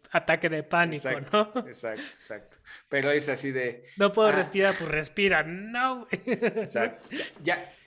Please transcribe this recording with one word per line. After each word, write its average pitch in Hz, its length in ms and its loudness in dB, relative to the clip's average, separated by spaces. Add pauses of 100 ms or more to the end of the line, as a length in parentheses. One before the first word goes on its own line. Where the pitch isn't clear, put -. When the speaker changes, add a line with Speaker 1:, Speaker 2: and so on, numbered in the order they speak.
(120)
Speaker 1:
ataque 170 360 2
de 156 140 -2
pánico, 160 460 0
Speaker 2:
Exacto, 208 460 0
Speaker 1:
¿no? 247 140 -4
Speaker 2:
exacto, 113 340 -8
exacto. - 540 -14 (320)
Pero 139 220 2
es 147 180 2
así 139 220 -2
de, 127 360 -4 (100)
Speaker 1:
No 202 160 4
puedo 214 160 6
Speaker 2:
ah. 202 40 4
Speaker 1:
respirar, 196 460 2
pues 165 120 -6
respira, 156 520 2
no, 233 640 -4
güey. - 200 -4
<laughs> - 0 -
Speaker 2:
Exacto. 214 840 -2
Ya, 294 120 -6 (180)
ya, 170 300 -4 (140)